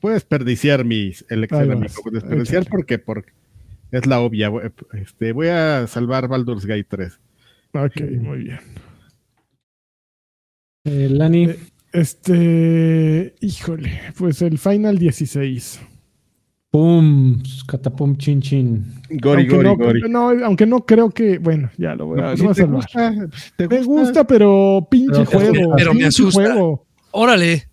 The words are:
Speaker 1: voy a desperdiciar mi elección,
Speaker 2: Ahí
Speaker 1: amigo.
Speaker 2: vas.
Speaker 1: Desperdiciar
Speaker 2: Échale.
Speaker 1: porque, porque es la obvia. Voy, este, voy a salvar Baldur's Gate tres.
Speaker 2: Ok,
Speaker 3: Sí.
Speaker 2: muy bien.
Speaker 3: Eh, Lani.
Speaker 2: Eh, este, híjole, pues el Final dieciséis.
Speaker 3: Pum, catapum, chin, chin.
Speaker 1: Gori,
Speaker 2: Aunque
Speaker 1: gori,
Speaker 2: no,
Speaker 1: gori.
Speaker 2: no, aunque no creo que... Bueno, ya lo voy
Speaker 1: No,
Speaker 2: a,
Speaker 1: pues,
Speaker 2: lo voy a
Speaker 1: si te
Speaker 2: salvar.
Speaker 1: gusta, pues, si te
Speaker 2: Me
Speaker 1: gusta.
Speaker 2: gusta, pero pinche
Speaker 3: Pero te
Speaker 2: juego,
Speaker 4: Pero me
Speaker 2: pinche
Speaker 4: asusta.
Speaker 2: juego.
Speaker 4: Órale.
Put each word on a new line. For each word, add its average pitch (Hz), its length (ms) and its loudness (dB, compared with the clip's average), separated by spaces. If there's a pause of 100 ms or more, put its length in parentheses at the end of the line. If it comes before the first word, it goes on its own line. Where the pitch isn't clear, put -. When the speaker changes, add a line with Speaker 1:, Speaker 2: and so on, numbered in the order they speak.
Speaker 1:
voy 208 100 -2
a - 20 0
desperdiciar 139 720 -2
mi 104 280 -4 (160)
elección, 113 320 -2
Speaker 2:
Ahí 139 100 0
Speaker 1:
amigo. 107 220 -4 (100)
Speaker 2:
vas. 110 100 -12
Speaker 1:
Desperdiciar 120 500 -4
Speaker 2:
Échale. - 60 -10
Speaker 1:
porque, 139 300 -4
porque 107 320 -12 (600)
es 127 140 -4
la 131 140 2
obvia. 110 300 -2
Voy, 110 140 -8 (300)
este, 113 380 -10
voy 147 160 -4
a 156 400 -2
salvar 127 400 -4
Baldur's 123 380 -4
Gate 104 220 -4
tres. 92 320 -10 (540)
Speaker 2:
Ok, 143 220 -4
Speaker 3:
Sí. 151 80 -10
Speaker 2:
muy 135 420 -8
bien. 131 140 -14 (2250)
Speaker 3:
Eh, 139 240 -2
Lani. 160 360 2
Speaker 2:
Eh, 165 140 -4 (340)
este, 165 1500 0
híjole, 165 580 -8 (180)
pues 175 240 -2
el 165 160 -2
Final 202 400 0
dieciséis. 139 840 -4 (920)
Speaker 3:
Pum, 151 720 4 (240)
catapum, 139 480 -4
chin, 143 260 -2
chin. 123 440 -2 (360)
Speaker 1:
Gori, 143 200 4
Speaker 2:
Aunque 131 140 4
Speaker 1:
gori, 143 120 6
Speaker 2:
no, 202 80 6
Speaker 1:
gori. 233 340 2
Speaker 2:
no, 240 200 0 (160)
aunque 214 200 2
no 233 200 2
creo 226 240 4
que... 202 280 0
Bueno, 160 400 -2
ya 80 180 -6
lo 76 120 -10
voy 80 140 -4
Speaker 1:
No, - 60 -4
Speaker 2:
a, - 20 -4
Speaker 1:
pues, 131 100 -4
Speaker 2:
lo 165 60 2
voy 208 60 4
a 185 40 2
Speaker 1:
si 196 60 2
te 180 40 6
Speaker 2:
salvar. 139 160 -2
Speaker 1:
gusta, 233 320 -2 (160)
pues, 147 140 -18
si - 140 -20
te 175 100 -2
Speaker 2:
Me 254 160 0
Speaker 1:
gusta. 285 200 2
Speaker 2:
gusta, 254 240 2
pero 196 640 4
pinche 262 220 4
Speaker 3:
Pero - 180 4
te - 60 0
Speaker 2:
juego, 196 400 4
Speaker 4:
Pero 170 180 4
me 240 60 4
Speaker 2:
pinche 156 80 2
Speaker 4:
asusta. 208 460 2
Speaker 2:
juego. 160 340 -2 (240)
Speaker 4:
Órale. 185 600 2